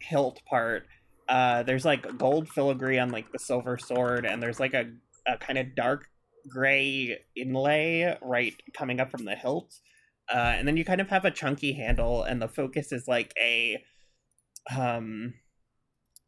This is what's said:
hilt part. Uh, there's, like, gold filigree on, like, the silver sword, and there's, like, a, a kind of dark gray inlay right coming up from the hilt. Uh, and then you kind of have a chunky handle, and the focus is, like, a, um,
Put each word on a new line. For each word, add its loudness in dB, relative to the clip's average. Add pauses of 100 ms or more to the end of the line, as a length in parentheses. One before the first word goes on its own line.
hilt 0
part. 0 (420)
Uh, 4
there's, 0
like, 0
gold 2
filigree 2
on, 2
like, -8
the -6
silver -2
sword, 0
and -2
there's, -4
like, 0
a, 0 (340)
a 0
kind -4
of -4
dark 0 (420)
gray 2 (160)
inlay 2
right 0 (220)
coming -4
up 0
from -10
the -4
hilt. -4 (580)
Uh, 4
and 2
then 4
you 2
kind 2
of -2
have 0
a 4
chunky -2
handle, 2
and -2
the -2
focus -4
is, -6
like, 0 (100)
a, 0 (960)
um, -4 (920)